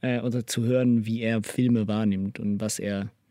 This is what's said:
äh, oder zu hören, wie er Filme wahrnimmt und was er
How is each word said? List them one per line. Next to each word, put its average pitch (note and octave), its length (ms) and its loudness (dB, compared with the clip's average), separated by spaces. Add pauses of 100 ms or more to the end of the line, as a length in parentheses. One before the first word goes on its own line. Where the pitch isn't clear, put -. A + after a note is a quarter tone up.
äh, B2 200 0
oder A#2+ 240 -2
zu - 180 -2
hören, B2 440 4
wie A2+ 140 -2
er A2+ 220 0
Filme A#2 440 2
wahrnimmt G#2 520 0
und G2+ 220 -2
was G#2+ 180 -4
er G2+ 300 -4 (220)